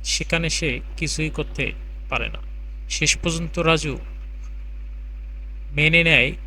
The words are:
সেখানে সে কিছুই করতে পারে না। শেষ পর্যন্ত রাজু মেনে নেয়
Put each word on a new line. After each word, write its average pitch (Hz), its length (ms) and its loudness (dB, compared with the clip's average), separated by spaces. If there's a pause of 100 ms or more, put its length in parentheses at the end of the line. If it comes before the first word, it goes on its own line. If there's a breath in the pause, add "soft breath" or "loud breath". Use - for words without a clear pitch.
সেখানে - 460 0
সে 135 300 0 (180)
কিছুই 156 320 0
করতে 139 420 -2 (380)
পারে 117 200 -2
না। - 100 -8 (500)
শেষ - 280 2
পর্যন্ত 165 420 -2
রাজু 156 380 4 (1800)
মেনে 156 300 8
নেয় 139 280 6 (160)